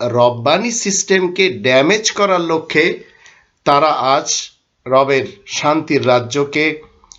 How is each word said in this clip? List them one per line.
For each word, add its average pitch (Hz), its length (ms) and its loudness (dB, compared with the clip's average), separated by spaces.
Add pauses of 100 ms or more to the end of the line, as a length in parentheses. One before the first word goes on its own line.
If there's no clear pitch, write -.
রব্বানি 120 720 0
সিস্টেমকে 185 840 -2
ড্যামেজ 139 520 2
করার 190 300 0
লক্ষ্যে। 165 640 -2 (600)
তারা 147 220 4
আজ 143 640 0 (360)
রবের 131 600 0
শান্তির 151 640 -2
রাজ্যকে 143 720 0 (360)